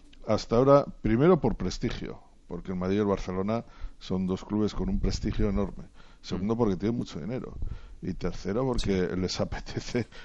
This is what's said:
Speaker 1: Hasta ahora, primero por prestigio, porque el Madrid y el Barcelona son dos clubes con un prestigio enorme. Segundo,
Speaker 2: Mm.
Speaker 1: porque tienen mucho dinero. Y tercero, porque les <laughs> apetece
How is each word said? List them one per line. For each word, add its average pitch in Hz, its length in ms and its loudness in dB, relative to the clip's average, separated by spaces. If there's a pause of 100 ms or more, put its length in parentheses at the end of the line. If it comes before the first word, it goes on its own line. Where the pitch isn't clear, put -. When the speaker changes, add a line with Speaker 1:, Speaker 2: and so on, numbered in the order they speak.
(260)
Speaker 1:
Hasta 110 300 0
ahora, 139 280 8 (160)
primero 139 400 4
por 101 160 2
prestigio, - 640 -4 (260)
porque 85 260 -8
el 92 40 -4
Madrid 92 200 0
y 104 40 4
el 104 60 4
Barcelona 98 580 0 (340)
son 95 280 -2
dos 92 180 0
clubes 107 300 0
con 92 160 0
un 98 100 0
prestigio 107 480 2
enorme. 98 360 -2 (360)
Segundo, 95 340 -2
Speaker 2:
Mm. 113 40 -2
Speaker 1:
porque 107 180 4
tienen 107 220 0
mucho - 200 -8
dinero. 101 360 -8 (480)
Y 123 100 -4
tercero, 98 540 -2
porque 101 500 2
les 92 240 -2
<laughs> - 0 -
apetece - 680 -4 (160)